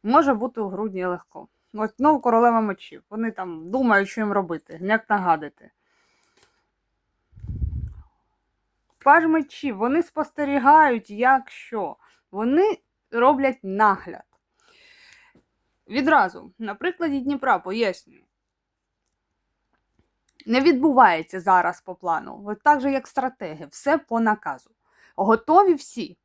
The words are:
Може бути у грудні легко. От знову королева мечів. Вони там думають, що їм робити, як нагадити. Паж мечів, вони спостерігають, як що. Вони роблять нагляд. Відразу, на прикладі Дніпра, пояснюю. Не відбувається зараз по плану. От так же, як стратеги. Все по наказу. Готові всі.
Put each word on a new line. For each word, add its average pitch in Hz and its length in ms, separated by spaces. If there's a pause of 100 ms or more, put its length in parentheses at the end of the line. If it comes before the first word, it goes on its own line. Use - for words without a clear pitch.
Може 277 280
бути 233 260
у 202 80
грудні 185 360
легко. - 440 (260)
От 214 220
знову 285 240
королева 233 400
мечів. 196 500
Вони 220 200
там 175 400
думають, 220 380
що - 120
їм 208 120
робити, 165 500
як 220 280
нагадити. 165 600 (3250)
Паж 320 280
мечів, 294 500
вони 262 260
спостерігають, 285 1080
як 247 400
що. 196 460 (340)
Вони 285 480 (320)
роблять 262 520
нагляд. 190 640 (1600)
Відразу, 254 720
на 208 160
прикладі 330 460
Дніпра, 262 380
пояснюю. 196 640 (2250)
Не 240 140
відбувається 247 800
зараз 180 400
по 185 140
плану. 170 520
От 208 160
так 294 180
же, 277 120
як 269 160
стратеги. 180 640
Все 285 280
по 233 220
наказу. 208 500 (460)
Готові 311 580
всі. 196 500